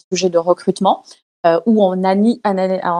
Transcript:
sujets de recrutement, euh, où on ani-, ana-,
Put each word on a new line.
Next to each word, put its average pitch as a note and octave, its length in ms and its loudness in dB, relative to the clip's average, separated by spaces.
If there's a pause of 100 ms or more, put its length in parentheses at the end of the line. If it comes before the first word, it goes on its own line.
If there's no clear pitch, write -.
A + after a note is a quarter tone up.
(100)
sujets F3+ 180 -2
de E3+ 100 0
recrutement, F3+ 640 0 (440)
euh, E3+ 200 2
où G#3+ 180 2
on F#3 200 0
ani-, G3+ 400 0
ana-, F#3+ 360 -2 (200)